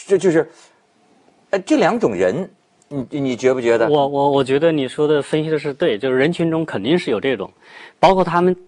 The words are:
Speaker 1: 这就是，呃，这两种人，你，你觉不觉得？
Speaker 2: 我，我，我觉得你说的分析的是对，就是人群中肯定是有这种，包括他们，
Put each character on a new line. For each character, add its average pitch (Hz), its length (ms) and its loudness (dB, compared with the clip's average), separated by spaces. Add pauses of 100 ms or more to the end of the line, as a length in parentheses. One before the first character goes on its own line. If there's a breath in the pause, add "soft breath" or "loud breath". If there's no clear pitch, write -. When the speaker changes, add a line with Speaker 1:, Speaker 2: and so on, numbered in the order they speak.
Speaker 1:
这 190 120 0
就 180 120 2
是， 156 200 0 (1000 soft breath)
呃， 202 80 -2
这 294 180 0
两 202 200 2
种 135 160 0
人， 95 360 -2 (400)
你， 143 300 -8
你 131 160 -2
觉 131 180 2
不 127 80 -2
觉 117 160 2
得？ 113 120 2
Speaker 2:
我， 143 180 2
我， 143 240 0
我 139 120 2
觉 135 160 0
得 165 120 2
你 139 160 -2
说 151 200 -2
的 151 140 2
分 156 220 -2
析 160 60 -6
的 156 80 -2
是 143 160 -6
对， 131 240 -2
就 131 140 -2
是 127 60 0
人 147 140 2
群 165 200 -2
中 160 140 -2
肯 110 160 -6
定 151 180 0
是 160 100 -8
有 104 120 -2
这 135 160 -2
种， 92 120 -8 (500 loud breath)
包 180 140 6
括 185 100 2
他 175 180 0
们， 180 140 4 (120)